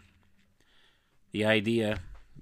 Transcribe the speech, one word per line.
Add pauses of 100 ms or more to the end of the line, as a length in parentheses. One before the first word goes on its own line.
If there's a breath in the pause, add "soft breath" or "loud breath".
(1300 soft breath)
The
idea, (400 loud breath)